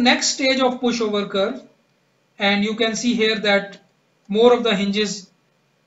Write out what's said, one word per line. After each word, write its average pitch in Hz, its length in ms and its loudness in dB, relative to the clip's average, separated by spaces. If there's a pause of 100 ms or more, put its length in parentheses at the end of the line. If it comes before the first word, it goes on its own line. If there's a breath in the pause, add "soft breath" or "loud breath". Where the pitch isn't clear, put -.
next - 280 2
stage 262 300 0
of 247 220 0
pushover 214 480 -2
curve, 208 320 -2 (760)
and 202 260 0
you 220 120 -2
can 226 200 -2
see 240 180 -2
here 220 260 0
that 202 380 0 (500)
more 233 260 6
of 233 100 2
the 220 120 0
hinges 202 540 -4 (580)